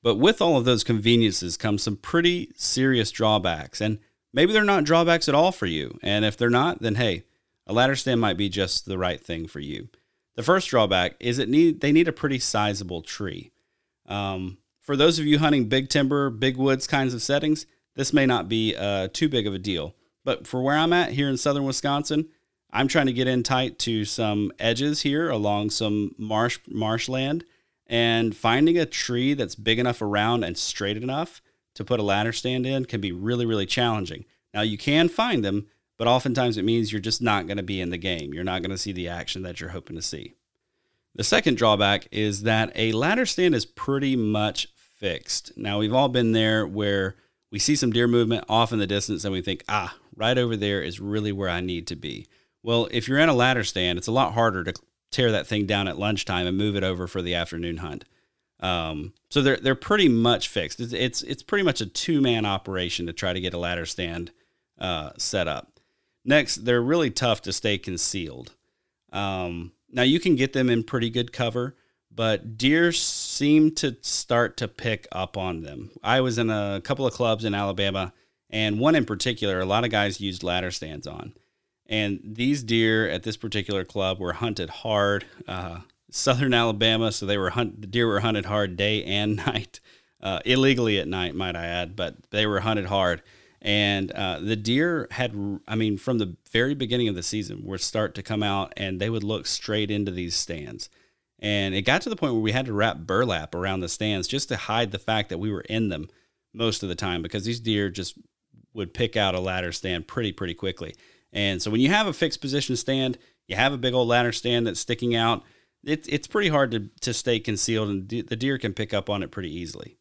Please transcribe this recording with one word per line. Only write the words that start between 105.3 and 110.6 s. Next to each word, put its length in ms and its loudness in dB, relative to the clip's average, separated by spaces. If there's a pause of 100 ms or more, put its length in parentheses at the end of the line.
we 120 -4
were 100 -6
in 280 -2
them 180 -6 (460)
most 300 -2
of 60 -4
the 60 -4
time, 260 -4
because 220 -6
these 160 -4
deer 300 0
just 280 -8 (560)
would 200 -8
pick 240 -2
out 180 2
a 40 -2
ladder 320 -2
stand 360 -6
pretty, 240 -4
pretty 220 -6
quickly. 420 -8 (380)